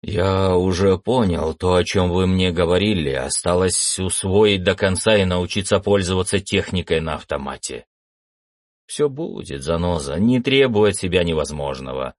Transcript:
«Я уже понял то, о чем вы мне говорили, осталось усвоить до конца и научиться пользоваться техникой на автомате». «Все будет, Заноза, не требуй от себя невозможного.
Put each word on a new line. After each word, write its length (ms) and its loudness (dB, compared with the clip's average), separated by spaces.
«Я 560 2
уже 400 2
понял 560 0
то, 220 0
о 100 4
чем 260 0
вы 160 2
мне 240 2
говорили, 600 0
осталось 880 -2
усвоить 680 2
до 100 2
конца 400 2
и 80 4
научиться 560 0
пользоваться 640 0
техникой 580 -2
на 160 -4
автомате». 720 -10
«Все 200 -2
будет, 560 -8
Заноза, 560 -2
не 220 2
требуй 480 4
от 80 -2
себя 260 0
невозможного. 960 -4